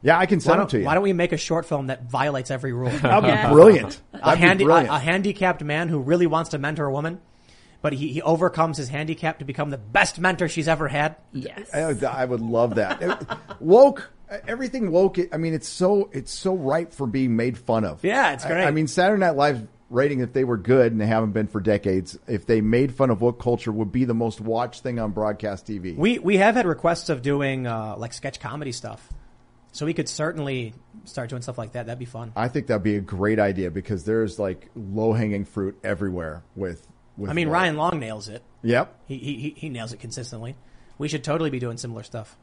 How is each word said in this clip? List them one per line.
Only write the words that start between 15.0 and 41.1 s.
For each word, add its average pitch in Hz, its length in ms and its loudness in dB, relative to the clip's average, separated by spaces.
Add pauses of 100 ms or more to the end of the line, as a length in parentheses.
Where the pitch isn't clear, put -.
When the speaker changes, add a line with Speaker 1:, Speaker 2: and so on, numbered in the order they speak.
Speaker 1:
I 156 40 -4
mean, 165 160 -2
it's 156 160 -6
so, 202 440 0
it's 135 180 -10
so - 240 -4
ripe 165 380 -2
for 139 140 -6
being 123 280 0
made 117 220 -2
fun 113 280 0
of. 76 180 -8
Speaker 2:
Yeah, 208 300 2
it's 131 120 -8
Speaker 1:
I, 139 40 -6
Speaker 2:
great. 170 160 0
Speaker 1:
I 147 60 2
mean, 156 160 0
Saturday 190 340 2
Night 170 140 2
Live 139 320 0 (220)
rating, 135 320 2
if 120 120 -6
they 135 120 2
were 120 120 0
good, 117 360 6
and 107 60 0
they 104 80 0
haven't 110 240 2
been 107 160 0
for 107 140 -4
decades, 95 560 0 (100)
if 107 180 -6
they 113 160 4
made 120 340 2
fun 135 140 2
of 104 120 2
woke 120 200 0
culture, 120 300 -2
would 107 200 -2
be 127 140 0
the 120 80 -2
most 113 280 -2
watched 113 400 -4
thing 123 180 -6
on 107 120 -4
broadcast 107 560 -4
T 107 100 -8
V. 90 160 -8
Speaker 2:
We, 208 260 0
we 190 180 2
have 208 180 4
had 240 100 0
requests 170 440 -2
of 139 120 -2
doing, 135 460 -2
uh, 110 300 -6
like, 113 160 -10
sketch - 280 -12
comedy 135 320 -10
stuff. 107 340 -14 (680)
So - 140 -8
we 165 60 -2
could 156 140 -4
certainly 139 680 -6 (300)
start 120 280 -10
doing 127 100 -10
stuff 120 160 -10
like 110 160 -12
that. 120 140 -10
That'd 120 120 -10
be 123 60 -10
fun. 117 300 -14
Speaker 1:
I 113 120 -2
think 123 200 -4
that'd 110 160 2
be 104 120 2
a 101 60 -2
great 101 380 0
idea 95 320 0
because 92 340 -6
there's, 110 340 -2
like, 95 360 -6
low-hanging 107 720 -2
fruit 98 380 -6
everywhere 90 600 -6 (120)
with, 90 320 -8 (300)
with 98 140 -8
Speaker 2:
I - 20 -6
mean, 165 160 -2
Speaker 1:
woke. 156 60 -2
Speaker 2:
Ryan 170 220 0
Long 165 220 -2
nails 107 300 -10
it. 110 140 -16 (200)
Speaker 1:
Yep. 123 320 0 (120)
Speaker 2:
He, 135 100 -10
he, 127 180 -10
he, 143 220 -8
he 160 120 -12
nails 117 240 -12
it 110 60 -18
consistently. 117 560 -14 (440)
We 147 80 -6
should 147 160 -6